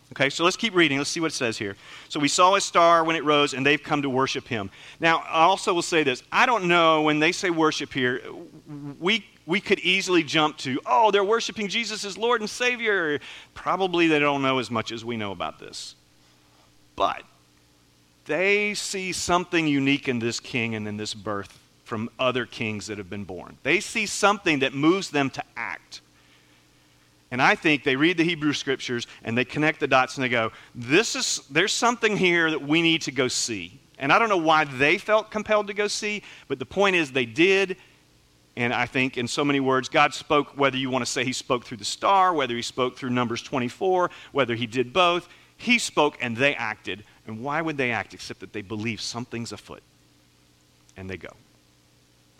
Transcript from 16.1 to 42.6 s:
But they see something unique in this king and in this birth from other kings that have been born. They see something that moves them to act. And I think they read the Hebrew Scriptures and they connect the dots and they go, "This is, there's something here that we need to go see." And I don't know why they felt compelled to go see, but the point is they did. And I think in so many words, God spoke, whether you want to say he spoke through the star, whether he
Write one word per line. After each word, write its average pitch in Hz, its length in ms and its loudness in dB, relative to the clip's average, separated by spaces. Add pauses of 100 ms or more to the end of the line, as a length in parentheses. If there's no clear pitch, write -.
But 95 260 0 (1040)
they 202 480 0
see 185 380 -6
something 175 540 0
unique 139 400 2
in 123 120 -2
this 117 200 -4
king 113 360 -4
and 107 120 -6
in 104 120 -8
this 107 160 -8
birth 101 440 -8 (260)
from 113 340 -6
other 127 260 0
kings 107 440 -8
that 104 100 -8
have 95 100 -12
been 101 160 -10
born. 85 380 -14
They 170 180 0
see 214 240 -6
something 196 540 2
that 131 160 0
moves 160 340 2
them 139 220 0
to - 120 -10 (140)
act. 104 460 -12 (1300)
And 123 100 -4
I 175 140 6
think 151 300 2
they 131 120 2
read 165 220 2
the 165 60 4
Hebrew 151 280 0
Scriptures 127 540 -4 (180)
and 113 140 -2
they 127 80 2
connect 151 340 -2
the 151 60 -2
dots 131 300 2
and 135 80 -2
they 123 40 0
go, 117 240 0 (220)
"This 139 420 0
is, - 320 -4
there's 190 240 0
something 226 460 0
here 170 320 2
that 156 100 -2
we 151 220 2
need 165 200 2
to 147 100 -8
go 127 160 0
see." 107 520 -6 (180)
And 139 140 0
I 190 60 6
don't 226 100 2
know 202 80 2
why 156 280 4
they 143 340 2
felt 214 320 0
compelled 208 380 -2
to 208 60 -8
go 208 120 -2
see, 208 360 -6 (260)
but 135 100 -4
the - 80 -10
point 190 300 2
is 147 160 -2
they 131 120 0
did. 185 540 2 (800)
And 120 180 -2
I 120 100 0
think 131 320 -2
in 120 100 -2
so 151 160 -2
many 143 180 2
words, 131 280 0
God 147 240 4
spoke, - 460 -2
whether 135 180 2
you 131 140 -4
want 127 160 0
to - 40 -6
say 131 140 -2
he 127 80 -4
spoke 123 320 -4
through 120 140 -12
the 104 60 -12
star, 190 500 2
whether 131 200 0
he 120 80 -4